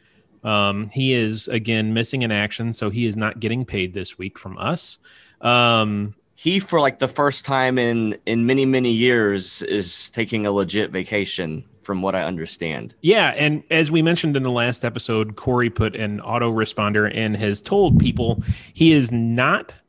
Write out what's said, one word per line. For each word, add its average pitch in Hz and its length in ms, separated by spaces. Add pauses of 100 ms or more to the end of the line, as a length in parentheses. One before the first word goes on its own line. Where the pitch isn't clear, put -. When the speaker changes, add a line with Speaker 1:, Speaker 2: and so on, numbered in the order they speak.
(440)
Speaker 1:
Um, 104 460
he 131 240
is, 110 360
again, 110 440
missing 117 300
in 110 80
action, 107 420
so 107 160
he 117 160
is 104 100
not 110 240
getting 113 260
paid 92 280
this 95 240
week 92 220
from 95 180
us. - 400 (440)
Um, 113 760 (200)
Speaker 2:
He, 185 240
for, 175 220
like, 135 180
the 135 80
first 143 380
time 131 320
in, 117 480
in 117 220
many, 135 180
many 127 260
years, 110 720
is - 480
taking 107 380
a 101 40
legit 98 400
vacation, 92 760 (180)
from 95 200
what 95 120
I 87 80
understand. 80 800
Speaker 1:
Yeah, 175 360
and 147 340
as 160 200
we 165 120
mentioned 160 340
in 135 60
the 127 80
last 123 340
episode, 110 500
Corey 123 360
put 110 240
an 104 260
autoresponder 107 920
and 110 240
has 104 240
told 196 380
people - 440 (300)
he 165 200
is 127 180
not 120 600 (160)